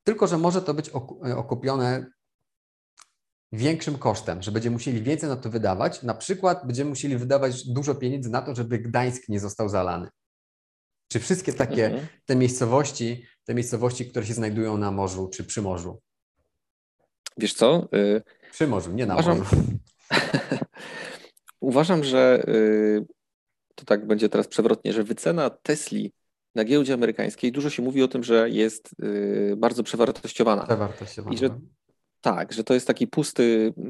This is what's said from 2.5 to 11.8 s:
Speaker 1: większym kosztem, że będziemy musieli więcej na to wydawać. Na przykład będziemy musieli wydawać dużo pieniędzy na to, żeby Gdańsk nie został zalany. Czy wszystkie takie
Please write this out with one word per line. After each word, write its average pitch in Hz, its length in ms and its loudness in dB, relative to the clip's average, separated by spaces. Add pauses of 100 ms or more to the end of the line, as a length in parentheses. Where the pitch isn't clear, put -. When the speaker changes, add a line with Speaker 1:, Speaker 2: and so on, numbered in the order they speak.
Speaker 1:
większym 147 460 -2
kosztem, 101 440 -2
że 101 100 -8
będziemy 117 220 -2
musieli 117 280 -4
więcej 156 260 -2
na 135 80 -4
to 117 140 -8
wydawać. 107 520 -2
Na 117 120 -2
przykład 185 520 -2
będziemy 131 240 -2
musieli 139 260 -4
wydawać 127 520 0
dużo 139 260 -2
pieniędzy 123 360 -4
na 123 120 -2
to, 139 120 -8
żeby 117 240 -2
Gdańsk 123 500 -2
nie 104 120 -2
został 104 280 -4
zalany. 90 400 -2 (1040)
Czy 120 80 0
wszystkie 180 320 0
takie 123 340 2